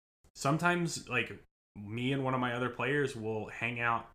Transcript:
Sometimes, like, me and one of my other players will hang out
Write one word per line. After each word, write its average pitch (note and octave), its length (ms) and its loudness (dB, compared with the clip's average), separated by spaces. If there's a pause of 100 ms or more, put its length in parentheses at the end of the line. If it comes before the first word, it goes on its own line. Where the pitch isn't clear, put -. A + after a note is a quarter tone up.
(340)
Sometimes, E3+ 760 0
like, - 220 0 (460)
me A2+ 360 -2
and C3+ 100 0
one C3 100 0
of C3 60 2
my B2 140 2
other B2 160 0
players C3 460 2
will A2 320 -2
hang A#2+ 320 -4
out A#2 360 2